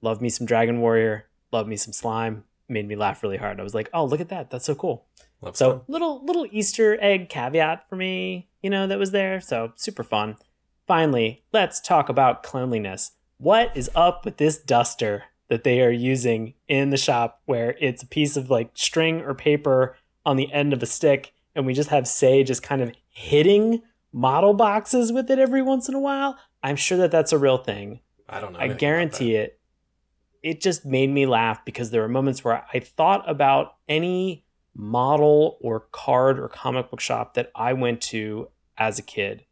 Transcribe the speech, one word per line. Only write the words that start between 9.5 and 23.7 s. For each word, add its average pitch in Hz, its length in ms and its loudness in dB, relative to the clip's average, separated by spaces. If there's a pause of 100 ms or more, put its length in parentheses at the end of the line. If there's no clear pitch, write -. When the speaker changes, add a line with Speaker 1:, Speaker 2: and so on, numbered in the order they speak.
Speaker 1:
super - 280 -10
fun. 107 320 -4 (520)
Finally, 147 560 2 (100)
let's 196 260 2
talk - 300 2
about 131 340 2
cleanliness. 113 680 -6 (260)
What 220 400 2
is 123 180 -6
up 170 300 2
with - 120 -8
this 151 200 2
duster 117 680 0 (220)
that 117 160 -2
they 127 180 2
are 123 100 4
using 120 640 -2 (120)
in 139 220 2
the 139 80 0
shop 120 480 0
where 120 340 -2
it's 127 220 -2
a 131 60 -18
piece 147 280 -2
of, 131 140 -6
like, 120 240 0
string 160 480 0
or 139 140 -6
paper 135 600 2 (300)
on 139 120 2
the 135 140 -2
end 147 220 0
of 123 80 -2
a 120 60 -4
stick, 139 460 0 (200)
and 139 140 -2
we 131 80 -2
just 147 140 -2
have 135 180 2
Sei 135 360 6
just 127 200 -2
kind 139 180 -2
of 120 100 -4 (180)
hitting 208 720 2 (280)